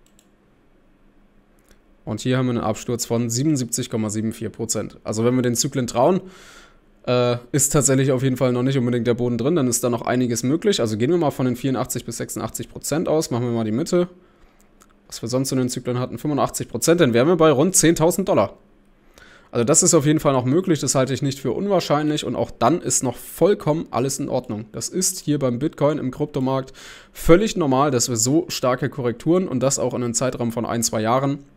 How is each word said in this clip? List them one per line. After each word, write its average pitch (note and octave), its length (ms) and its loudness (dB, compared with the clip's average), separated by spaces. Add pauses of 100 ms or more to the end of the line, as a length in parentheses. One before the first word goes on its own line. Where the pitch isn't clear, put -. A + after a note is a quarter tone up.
(2000)
Und A2 160 -6
hier B2+ 160 0
haben C3 80 0
wir B2 60 0
einen A#2 120 -2
Absturz A2+ 400 -4
von A#2 240 0
siebenundsiebzig B2+ 640 -2
Komma A2 180 -2
sieben A2 240 -4
vier A2 160 -8
Prozent. - 560 -6
Also A2+ 220 0
wenn B2 80 4
wir B2+ 80 2
den A#2+ 140 0
Zyklen C3 300 -2
trauen, D#3+ 360 2 (840)
äh, B2 300 2 (160)
ist - 220 0
tatsächlich C3+ 380 4
auf B2+ 100 0
jeden C3 160 0
Fall B2+ 140 2
noch B2 100 0
nicht C3+ 160 0
unbedingt B2 280 0
der A#2+ 60 2
Boden A#2+ 240 0
drin. C3 200 0
Dann C3+ 120 2
ist A#2 160 -2
da B2 60 2
noch A#2 120 -2
einiges A#2+ 400 0
möglich. E3+ 380 0
Also A2 160 0
gehen A#2 140 0
wir F3+ 80 2
mal D#3 120 2
von C3+ 140 -4
den B2 120 0
vierundachtzig B2+ 500 -4
bis A#2+ 100 -10
sechsundachtzig - 540 -8
Prozent - 380 -4
aus. D#3 220 0
Machen A#2+ 140 -2
wir A#2+ 80 -2
mal A#2 120 0
die G#2+ 80 -2
Mitte. F3 360 0 (960)
Was - 140 -16
wir A#2 80 -8
sonst C3 240 -2
in C3+ 60 0
den B2 100 0
Zyklen B2 300 -6
hatten, B2+ 180 -6
fünfundachtzig C3 520 -4
Prozent. E3 340 2
Dann C3 100 4
wären A#2+ 160 4
wir F3+ 80 4
bei D#3+ 140 6
rund D3+ 260 2
zehntausend E3+ 500 2
Dollar. B2 300 2 (920)
Also A#2+ 140 0
das D3+ 200 4
ist F3 100 4
auf D3+ 100 4
jeden D#3 140 2
Fall D3+ 140 2
noch B2 140 0
möglich, D#3 340 0
das C#3 160 -2
halte C3 180 2
ich - 80 -4
nicht C#3 160 -4
für B2+ 140 -4
unwahrscheinlich D3+ 720 0
und - 100 -4
auch - 160 -2
dann C3+ 300 2
ist - 240 -2
noch B2+ 100 -2
vollkommen E3 800 0
alles B2+ 260 -2
in C#3+ 100 -6
Ordnung. A2+ 440 -4
Das A#2+ 160 -8
ist - 320 -4
hier D3 180 -2
beim B2 220 -2
Bitcoin D3+ 380 0
im B2+ 120 -4
Kryptomarkt C3+ 640 -4 (400)
völlig F#3+ 440 4
normal, C#3 360 2
dass A#2+ 160 0
wir B2 80 -2
so B2+ 320 2
starke C3 400 0
Korrekturen D#3 580 0
und B2+ 140 -2
das C3 180 0
auch A#2+ 160 -2
in A#2 80 -4
einem A#2+ 100 -4
Zeitraum B2 380 -2
von A2+ 160 -4
ein, A#2 160 -2
zwei A2+ 200 -2
Jahren C3+ 420 0 (120)